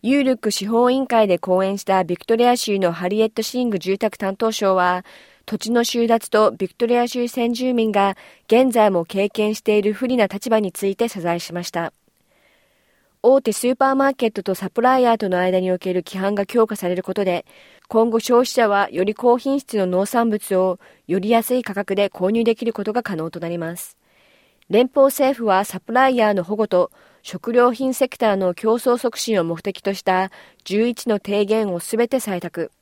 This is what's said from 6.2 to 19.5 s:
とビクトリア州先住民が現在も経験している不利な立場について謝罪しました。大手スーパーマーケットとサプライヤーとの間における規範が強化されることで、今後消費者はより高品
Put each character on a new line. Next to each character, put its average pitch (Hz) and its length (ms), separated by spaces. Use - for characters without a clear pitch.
と 214 220
ビ 180 180
ク - 60
ト 233 120
リ 240 120
ア 240 80
州 240 220
先 240 240
住 247 200
民 226 200
が 196 240
現 254 240
在 214 180
も 170 140
経 196 240
験 214 260
し - 60
て 214 180
い 208 40
る 208 100
不 247 160
利 254 80
な 214 100
立 202 240
場 220 80
に 202 140
つ - 160
い 196 80
て 233 100
謝 208 140
罪 170 180
し - 140
ま 175 100
し - 80
た。 170 220
大 262 160
手 220 120
ス 240 160
ー 247 80
パ 269 160
ー - 20
マ 269 140
ー 269 60
ケ 240 120
ッ 220 60
ト 196 100
と 190 140
サ 190 140
プ 226 120
ラ 262 160
イ 254 60
ヤ 240 80
ー 226 40
と 214 120
の 180 100
間 185 220
に 185 100
お 180 80
け 185 140
る 180 120
規 - 140
範 196 160
が 202 100
強 226 220
化 214 80
さ 196 140
れ 180 80
る 185 80
こ 190 100
と 202 100
で、 180 220
今 226 240
後 226 80
消 240 220
費 262 60
者 233 220
は 202 220
よ 175 140
り 208 100
高 247 240
品 269 220